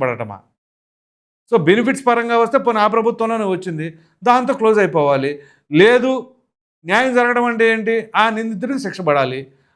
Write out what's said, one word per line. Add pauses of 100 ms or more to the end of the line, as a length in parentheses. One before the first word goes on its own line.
పడటమా? (1120)
So (120)
బెనిఫిట్స్
పరంగా
వస్తే
పోనీ
ఆ
ప్రభుత్వంలోనే
వచ్చింది, (400)
దాంతో
క్లోజ్
అయిపోవాలి. (400)
లేదు (720)
న్యాయం
జరగడం
అంటే
ఏంటి? (260)
ఆ (140)
నిందితుడికి
శిక్ష
పడాలి. (360)